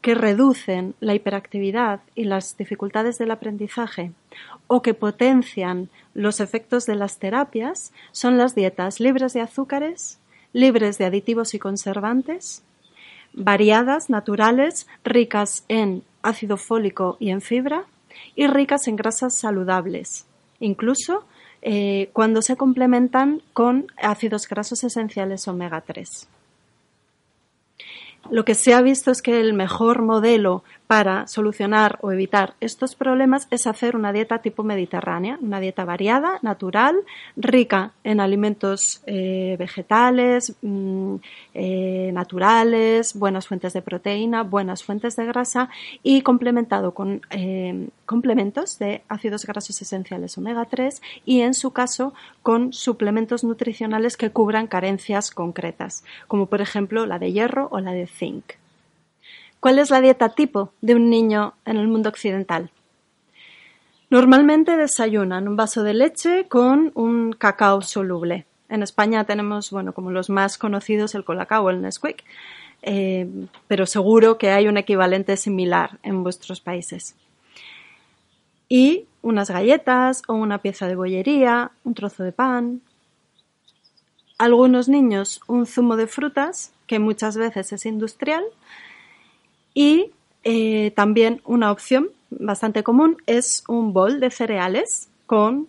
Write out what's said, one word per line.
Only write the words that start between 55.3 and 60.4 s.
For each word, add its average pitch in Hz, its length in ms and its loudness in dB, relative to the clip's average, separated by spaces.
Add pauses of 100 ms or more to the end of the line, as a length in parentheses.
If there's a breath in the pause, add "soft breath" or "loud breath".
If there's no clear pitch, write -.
concretas, 175 720 -8 (240 loud breath)
como 202 180 0
por 202 160 -2
ejemplo 208 460 -4
la 180 100 -6
de 180 140 -4
hierro 240 400 -2
o 226 80 -6
la 185 140 -6
de 180 120 -6
zinc. - 480 -12 (1120 loud breath)
¿Cuál 262 140 6
es 285 100 2
la 269 100 6
dieta 254 300 6
tipo 208 420 -2 (100)